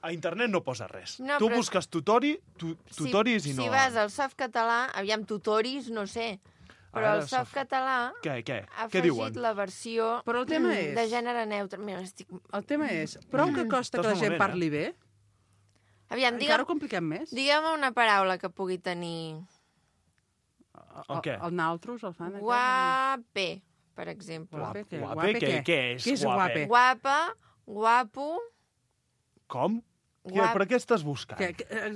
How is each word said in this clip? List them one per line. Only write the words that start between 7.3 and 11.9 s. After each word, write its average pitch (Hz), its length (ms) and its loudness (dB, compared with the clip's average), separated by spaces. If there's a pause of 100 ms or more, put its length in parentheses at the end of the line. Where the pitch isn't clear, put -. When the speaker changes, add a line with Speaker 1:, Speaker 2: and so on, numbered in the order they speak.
Speaker 1:
Què, 139 200 -2
què? 127 220 -4
Speaker 2:
ha - 220 -8
Speaker 1:
Què - 140 0
Speaker 2:
afegit - 100 0
Speaker 1:
diuen? 113 300 -2
Speaker 2:
la 226 120 0
versió, 226 720 -2
Speaker 3:
Però 240 160 0
el 247 80 -4
tema 262 200 4
Speaker 2:
mm, - 100 2
Speaker 3:
és 151 160 -2
Speaker 2:
de 233 140 2
gènere 240 360 -2
neutre. 202 340 -4
Mira, 190 220 -8